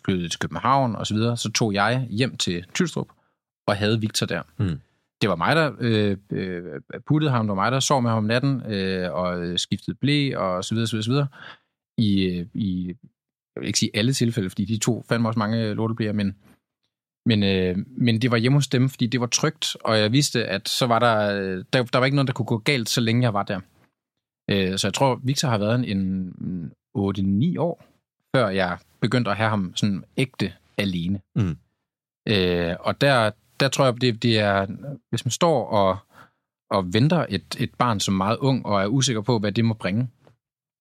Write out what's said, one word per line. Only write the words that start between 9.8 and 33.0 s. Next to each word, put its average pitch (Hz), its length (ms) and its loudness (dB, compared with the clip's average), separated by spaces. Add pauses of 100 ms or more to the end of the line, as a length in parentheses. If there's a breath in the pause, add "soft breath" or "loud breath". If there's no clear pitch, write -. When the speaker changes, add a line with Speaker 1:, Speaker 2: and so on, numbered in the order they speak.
Speaker 1:
ble 139 380 0
og 92 260 -2
så 110 100 -4
videre, 113 120 0
så 110 100 -4
videre, 107 80 -2
så 117 60 -2
videre. 143 160 2 (720 loud breath)
I, 101 260 4
øh, 87 300 -2
i, 92 320 -2 (720)
jeg - 40 -8
vil 65 60 -6
ikke - 120 -2
sige - 160 0
alle 113 180 2
tilfælde, 117 380 0
fordi 104 140 -4
de 107 140 -2
to 110 300 0
fandme 117 200 2
også 113 100 -2
mange 110 360 0
lortebleer, 110 380 -2
men, 98 240 -2 (920 soft breath)
men, 110 160 4
øh, 92 340 2 (220)
men 113 240 2
det 127 80 2
var 120 60 2
hjemme 123 220 4
hos 139 100 0
dem, 131 200 2
fordi 131 180 -2
det 117 140 -2
var 120 60 -2
trygt, - 580 -2
og 110 140 4
jeg 107 140 2
vidste, 131 320 0
at 98 240 -4
så - 180 0
var 117 120 4
der, 107 440 2
øh, 95 300 -4
der, 131 100 4
der 127 160 0
var 123 60 4
ikke 135 120 2
noget, 135 120 2
der - 60 -4
kunne 113 120 -4
gå 117 120 0
galt, 120 300 0
så - 120 0
længe 117 220 2
jeg 120 120 2
var 101 80 0
der. 98 180 -4 (880)
Øh, 95 280 0
så 107 80 0
jeg 95 80 -2
tror, 135 280 2
Victor 135 260 -2
har 113 100 0
været 104 160 0
en, 123 140 0
en 92 840 -4 (220)
otte-ni 98 640 0
år, - 280 -4 (520)
før 117 120 4
jeg 92 300 0 (220)
begyndte 113 300 0
at 98 60 -2
have 110 140 0
ham 98 260 -2
sådan 98 280 -2 (120)
ægte 113 360 -4 (260)
alene. 95 420 -2 (160)
Speaker 2:
Mm. 90 200 0 (720)
Speaker 1:
Øh, 87 520 0
og - 200 -4